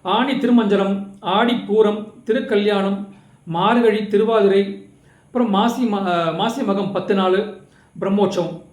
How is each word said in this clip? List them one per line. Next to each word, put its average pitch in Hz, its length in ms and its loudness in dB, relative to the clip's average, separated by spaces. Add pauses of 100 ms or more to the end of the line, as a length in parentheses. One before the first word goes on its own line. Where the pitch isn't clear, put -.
ஆனி 233 320 0
திருமஞ்சனம், 202 720 2 (120)
ஆடி 220 340 0
பூரம், 208 600 0 (120)
திருக்கல்யாணம், - 840 0 (380)
மார்கழி 208 600 2
திருவாதிரை, 202 760 2 (440)
அப்புறம் 233 280 -2
மாசி 240 320 0
ம-, 196 220 -2
அ, 170 240 -2
மாசி 226 300 -4
மகம் 202 300 -2
பத்து 208 240 -2
நாள் 190 460 0 (380)
பிரம்மோற்சவம். 185 640 -2 (120)